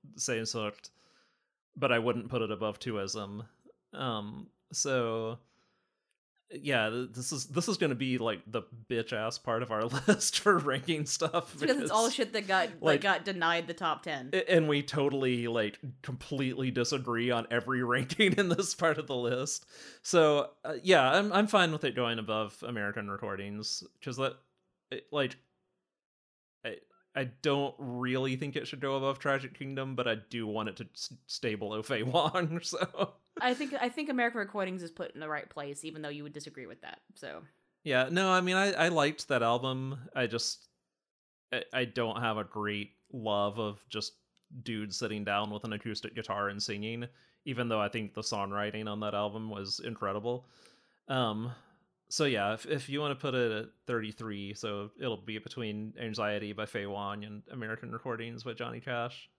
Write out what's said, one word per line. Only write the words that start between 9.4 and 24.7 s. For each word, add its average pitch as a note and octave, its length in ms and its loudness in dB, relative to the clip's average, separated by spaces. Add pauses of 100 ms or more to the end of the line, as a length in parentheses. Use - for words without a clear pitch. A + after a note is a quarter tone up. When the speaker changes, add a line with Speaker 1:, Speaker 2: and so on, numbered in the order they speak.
Speaker 1:
of A2 80 -4
our A2 140 2
<laughs> B2+ 220 0
list - 340 4
for F#3+ 180 6
ranking D3 480 0
stuff, - 460 0
Speaker 2:
It's C#3+ 100 -6
because C4 160 4
it's B3 120 0
all A3 140 6
Speaker 1:
because, A#3 100 2
Speaker 2:
shit A#3 200 0
that G#3 120 -2
got, F#3+ 220 4
that D#3+ 140 -10
Speaker 1:
like, D3+ 180 6
Speaker 2:
got F#3 240 2
denied E3+ 420 2
the E3+ 80 -6
top F3+ 280 -2
ten. C#3+ 320 -6
Speaker 1:
a-, F#3 160 2
and E3 180 8
we C#3+ 140 4
totally, C3+ 680 2
like, A2 300 2 (240)
completely C3 680 -2
disagree A#2+ 600 0
on A#2 200 2
every A#2+ 320 2
<laughs> - 20 2
ranking B2+ 500 4
in F#3+ 160 2
this E3+ 240 2
part D#3+ 240 2
of D3 80 -6
the C3+ 100 -2
list. B2 480 0 (380)
So, D3+ 480 8 (140)
uh, D#3 180 -4
yeah, C#3+ 300 8
I'm, G3+ 200 6
I'm G3+ 140 6
fine F3+ 260 6
with D3+ 120 -2
it B2 120 2
going A#2 220 2
above G#2+ 480 -2
American G#2 440 -4
Recordings, G2+ 720 -4 (200)
'cause B2 160 -6
that, C3 160 0 (560)